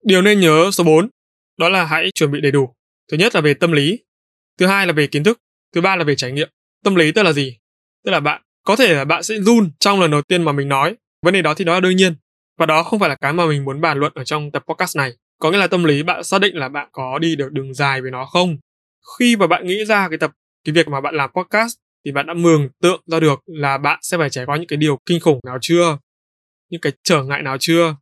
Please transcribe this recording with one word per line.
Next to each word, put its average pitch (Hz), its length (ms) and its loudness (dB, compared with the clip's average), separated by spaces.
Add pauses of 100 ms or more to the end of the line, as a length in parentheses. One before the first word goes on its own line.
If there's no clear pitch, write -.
Điều 185 140 4
nên 208 180 4
nhớ 165 320 6
số 180 120 0
bốn, 165 240 4 (500)
đó 165 100 2
là 190 160 0
hãy 165 300 -2
chuẩn 147 160 0
bị 143 100 -4
đầy 143 120 0
đủ. 135 220 0 (380)
Thứ 151 40 -4
nhất 202 180 0
là 190 60 2
về 147 140 2
tâm 170 180 0
lý, 151 320 0 (540)
thứ 180 80 2
hai 196 200 2
là 175 60 0
về 147 140 2
kiến 147 180 -4
thức, 220 160 2 (340)
thứ 170 60 0
ba 190 160 2
là 170 80 -2
về 143 120 0
trải 127 160 -6
nghiệm. 147 160 -4 (360)
Tâm 196 100 2
lý 156 180 4
tức 214 100 2
là 170 100 4
gì? 135 260 -4 (460)
Tức 202 60 -2
là 170 100 2
bạn, 147 220 -4 (220)
có 202 120 2
thể 220 180 4
là 139 100 -2
bạn 156 180 -2
sẽ 214 180 -6
run 208 380 4
trong 202 220 2
lần 165 100 4
đầu 147 120 2
tiên 180 200 0
mà 156 100 0
mình 139 160 -4
nói. 143 280 0 (260)
Vấn 180 120 2
đề 190 80 2
đó 151 120 0
thì 190 100 -4
đó 170 100 2
là 185 60 0
đương 185 160 2
nhiên. 185 180 2 (440)
Và 165 80 2
đó 156 160 2
không 208 180 -2
phải 180 80 2
là 139 60 -2
cái 139 180 -4
mà 170 140 0
mình 143 180 -2
muốn 135 160 -8
bàn 156 180 0
luận 147 160 -2
ở 131 100 -12
trong 151 260 -6
tập 147 180 -8
podcast 175 280 -6
này. 135 160 -4 (280)
Có 160 100 0
nghĩa 190 80 0
là 190 80 2
tâm 180 180 0
lý 147 180 2
bạn 170 220 -6
xác 196 160 0
định 196 160 0
là 139 120 -6
bạn 143 240 -10
có 131 260 -8
đi 165 180 -2
được 139 160 -6
đường 135 220 -8
dài 135 280 -2
với 131 80 -10
nó 127 140 -10
không? 175 340 0 (600)
Khi 240 180 2
mà 196 100 2
bạn 175 200 -6
nghĩ 202 180 -6
ra 202 240 0
cái 160 100 -8
tập, 151 140 -4 (320)
cái 156 80 -6
việc 160 160 2
mà 143 120 -6
bạn 147 140 -6
làm 143 200 -4
podcast 214 440 -2 (260)
thì 143 80 -8
bạn 139 140 -2
đã 165 80 -10
mường 165 340 4 (140)
tượng 180 240 0
ra 165 140 -2
được 151 260 2
là 143 320 -4
bạn 147 240 -2
sẽ - 160 -6
phải 147 120 -2
trải 127 160 -8
qua 143 100 -4
những 170 100 -8
cái 151 100 -6
điều 151 300 0
kinh 175 140 0
khủng 147 260 2
nào 127 140 -12
chưa? 165 380 0 (720)
Những 170 100 -12
cái 143 120 -4 (120)
trở 151 180 2
ngại 139 200 -6
nào 139 180 -6
chưa? 165 420 0